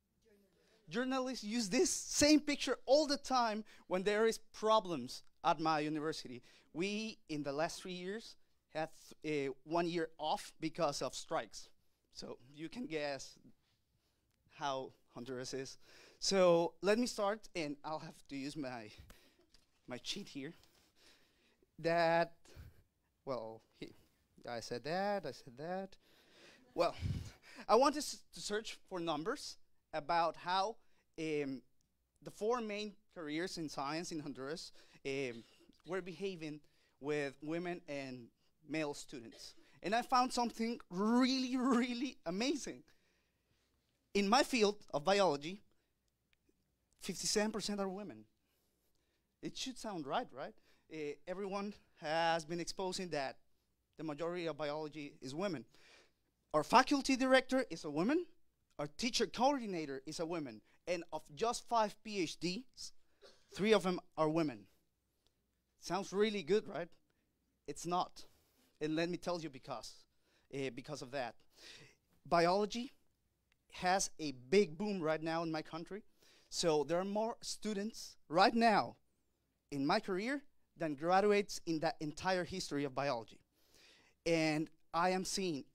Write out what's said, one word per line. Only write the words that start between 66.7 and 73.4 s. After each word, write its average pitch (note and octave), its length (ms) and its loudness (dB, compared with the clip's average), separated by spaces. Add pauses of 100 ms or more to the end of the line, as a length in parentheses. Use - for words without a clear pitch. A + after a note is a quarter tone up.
It's D3 200 -10
not. F3 380 -2 (560)
And D#3 160 0
let E3+ 120 2
me E3+ 100 -2
tell F3 220 -4
you D#3 100 -8
because, C3 540 -12 (480)
eh, C3+ 220 -2
because C#3 280 -10
of B2+ 80 -12
that. B2 240 -4 (920)
Biology G3 640 4 (800)